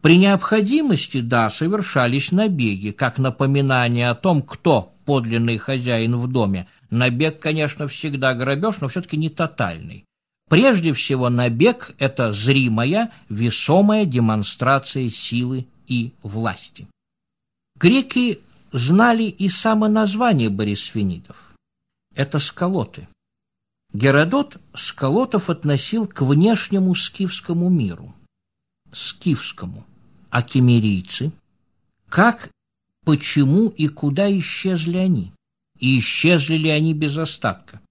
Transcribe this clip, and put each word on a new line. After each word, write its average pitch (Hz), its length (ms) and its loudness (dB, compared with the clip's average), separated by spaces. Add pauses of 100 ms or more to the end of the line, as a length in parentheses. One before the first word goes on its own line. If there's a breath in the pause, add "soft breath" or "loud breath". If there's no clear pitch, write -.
При 165 160 6
необходимости, 202 1040 2
да, 117 280 2
совершались 143 800 -2
набеги, 123 600 0
как 120 260 -4
напоминание 131 920 0
о 120 60 0
том, 165 260 0
кто - 520 -2 (120)
подлинный 117 520 0
хозяин 120 600 -2
в 120 100 -4
доме. 101 400 0 (220 soft breath)
Набег, 127 500 0
конечно, 156 480 -4
всегда 135 460 -2
грабеж, 139 460 -2
но 139 80 -4
все-таки 165 300 -6
не 156 120 0
тотальный. 95 760 -6 (440)
Прежде 175 440 4
всего, 127 360 0
набег — 123 720 0
это 131 340 0
зримая, 131 760 0 (180 loud breath)
весомая 180 760 2
демонстрация 123 1040 0
силы 123 580 -6 (200)
и 123 240 -4 (120)
власти. 104 640 -8 (920)
Греки 247 600 2 (320)
знали 208 520 2
и 196 240 -4
само 214 400 0
название 208 600 2
борисфенидов. 101 1040 -6 (600)
Это 143 240 -2
сколоты. - 680 -4 (840)
Геродот 151 640 2 (160)
сколотов 180 760 -2
относил 156 560 -2
к - 140 -8
внешнему 185 720 2
скифскому 180 760 -4
миру. 120 440 -2 (800)
Скифскому. - 960 -6 (460)
А 120 100 -2
кемерийцы? 120 880 0 (760)
Как, 233 420 0 (560)
почему 151 640 2
и 156 180 -2
куда 151 500 -2
исчезли 170 600 -4
они? 170 340 0 (480)
И 131 200 2
исчезли 160 560 0
ли 156 140 0
они 156 260 0
без 151 220 -4
остатка? - 720 -8